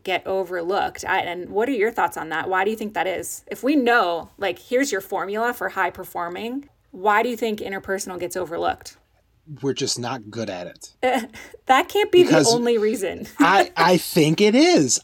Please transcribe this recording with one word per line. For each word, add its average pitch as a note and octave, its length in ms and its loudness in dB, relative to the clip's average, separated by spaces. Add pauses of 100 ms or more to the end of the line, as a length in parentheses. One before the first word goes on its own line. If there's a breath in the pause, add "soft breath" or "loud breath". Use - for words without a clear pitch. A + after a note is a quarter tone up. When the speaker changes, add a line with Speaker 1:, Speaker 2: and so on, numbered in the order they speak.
Speaker 1:
get F#3 220 -4
overlooked. F#3 800 -4
I, F#3 160 0
and F3 300 -6
what G#3+ 180 0
are C#4+ 40 0
your A3 180 0
thoughts F3 260 -2
on D#3+ 140 -8
that? D#3 180 -4
Why F#3+ 160 2
do G#3+ 60 0
you A3 80 -2
think G#3 160 -8
that E3+ 120 -2
is? - 400 -8
If - 160 -10
we C#4 140 4
know, G#3+ 640 2
like, F3+ 200 -4
here's C4+ 320 0
your F#3+ 120 -4
formula G3+ 500 -4
for - 160 -6
high F3+ 220 -2
performing, F#3 800 -8 (220)
why G#3 300 2
do A#3+ 60 -2
you A#3 80 -6
think A3 240 -4
interpersonal F#3+ 580 -8
gets F3 160 -6
overlooked? E3+ 640 -6 (640)
Speaker 2:
We're C3+ 140 -2
just B2+ 240 -4
not A#2+ 320 -8
good A2 180 -8
at F2+ 180 -8
it. - 360 -20
Speaker 1:
<laughs> B3+ 280 -2 (360 loud breath)
That C4 240 4
can't G#4 200 0
be F4+ 120 8
Speaker 2:
Because D#4+ 240 4
Speaker 1:
the A#3 80 4
only A#3+ 240 2
reason. G3+ 540 -2
<laughs> - 60 -8
Speaker 2:
I, G3 380 4
I E3+ 220 4
think D#3 420 2
it G#3+ 140 6
is. C#4 500 4